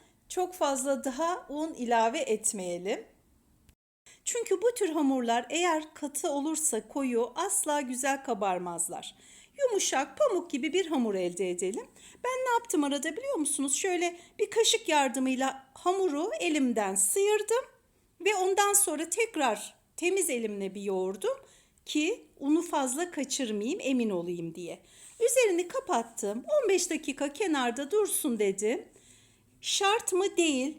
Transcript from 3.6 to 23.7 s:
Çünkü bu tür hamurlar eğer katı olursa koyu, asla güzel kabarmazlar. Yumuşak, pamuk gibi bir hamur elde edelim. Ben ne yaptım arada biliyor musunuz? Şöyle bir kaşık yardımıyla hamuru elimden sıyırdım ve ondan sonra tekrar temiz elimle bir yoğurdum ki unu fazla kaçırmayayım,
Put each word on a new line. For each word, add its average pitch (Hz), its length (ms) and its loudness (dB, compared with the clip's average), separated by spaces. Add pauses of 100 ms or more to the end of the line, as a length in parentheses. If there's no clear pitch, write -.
Çünkü 415 360 -2
bu 466 140 4
tür 381 140 0
hamurlar 254 600 2
eğer 320 340 2 (100)
katı 302 380 -4
olursa 277 560 -2
koyu, 247 480 -2
asla 311 460 0
güzel 269 420 -2
kabarmazlar. 180 920 -4 (440)
Yumuşak, 370 580 0
pamuk 415 320 2
gibi 285 240 -2
bir 370 140 0
hamur 240 280 0
elde 180 340 -2
edelim. 190 360 -4 (380)
Ben 508 220 -2
ne 494 80 2
yaptım 415 300 2
arada 285 340 -2
biliyor 539 180 -4
musunuz? 285 400 0
Şöyle 349 440 0 (200)
bir 415 100 -2
kaşık 427 400 2
yardımıyla 262 720 2 (100)
hamuru 359 560 0 (100)
elimden 247 560 2
sıyırdım 415 680 2 (560)
ve 403 140 2
ondan 392 380 4
sonra 320 360 2
tekrar 294 640 -2 (220)
temiz 359 320 0
elimle 208 460 -4
bir 202 60 -8
yoğurdum 196 560 -2 (480)
ki 311 400 -2 (140)
unu 302 220 2
fazla 320 500 -2
kaçırmayayım, 247 720 -4